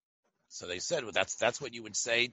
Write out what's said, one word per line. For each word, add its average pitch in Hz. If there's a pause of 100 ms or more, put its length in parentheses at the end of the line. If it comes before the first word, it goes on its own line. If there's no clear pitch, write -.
(480)
So -
they 90
said, 147
"Well, 101
that's, 95
that's 110
what 120
you 117
would 104
say 120